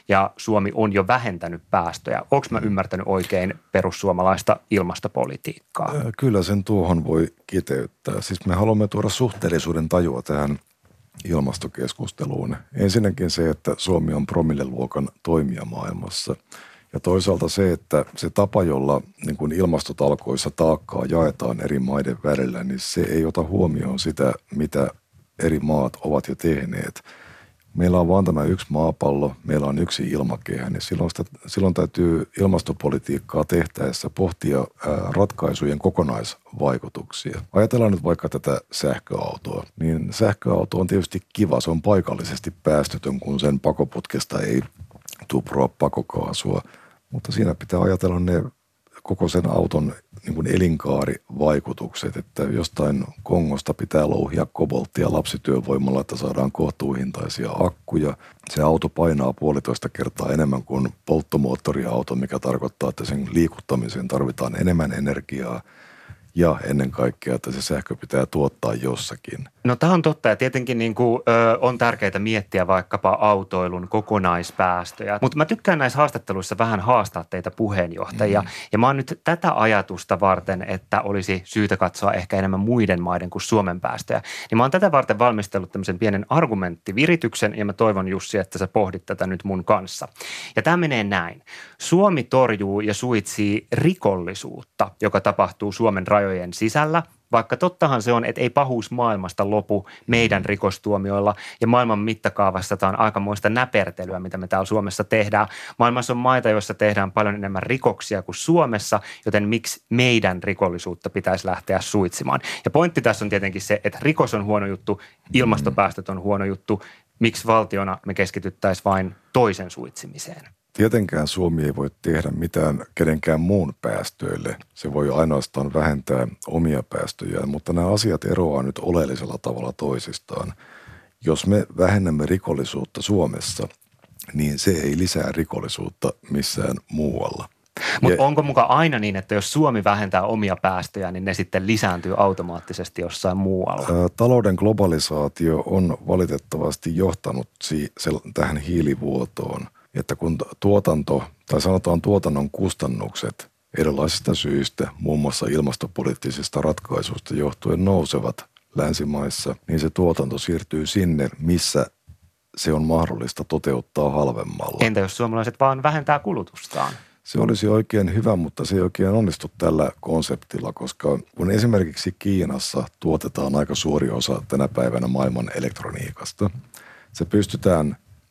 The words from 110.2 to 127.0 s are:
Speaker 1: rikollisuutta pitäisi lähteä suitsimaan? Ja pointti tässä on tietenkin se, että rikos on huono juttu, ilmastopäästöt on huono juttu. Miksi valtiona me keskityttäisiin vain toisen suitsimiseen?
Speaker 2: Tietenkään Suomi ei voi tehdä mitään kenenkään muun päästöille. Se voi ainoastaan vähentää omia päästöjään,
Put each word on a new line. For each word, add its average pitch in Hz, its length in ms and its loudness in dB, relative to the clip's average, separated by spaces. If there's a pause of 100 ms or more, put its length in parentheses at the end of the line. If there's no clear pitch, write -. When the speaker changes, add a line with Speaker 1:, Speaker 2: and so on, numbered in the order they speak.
Speaker 1:
rikollisuutta 90 680 -4
pitäisi 92 380 -2
lähteä 92 340 -2
suitsimaan? 71 580 0 (260)
Ja 95 60 -2
pointti 165 300 2
tässä 110 240 2
on 101 40 -4
tietenkin 98 320 -2
se, 104 220 0
että - 180 -4
rikos 143 320 2
on 104 120 -2
huono 104 200 0
juttu, 98 360 -4 (320)
ilmastopäästöt 101 760 2
on 95 120 -6
huono 98 240 0
juttu. 98 360 -2 (380)
Miksi 113 280 0
valtiona 98 580 2
me 98 80 -4
keskityttäisiin 95 720 -2
vain 95 300 0 (180)
toisen 101 380 2
suitsimiseen? - 720 -14 (360)
Speaker 2:
Tietenkään 101 500 2
Suomi 82 360 0
ei 71 120 0
voi 71 140 -4 (120)
tehdä 78 300 0
mitään 78 520 0 (120)
kenenkään 80 460 2
muun 92 400 2
päästöille. - 760 -6 (160)
Se 71 200 -8
voi 73 160 0
ainoastaan 71 640 0
vähentää 69 540 0 (200)
omia 80 360 0
päästöjään, - 680 -6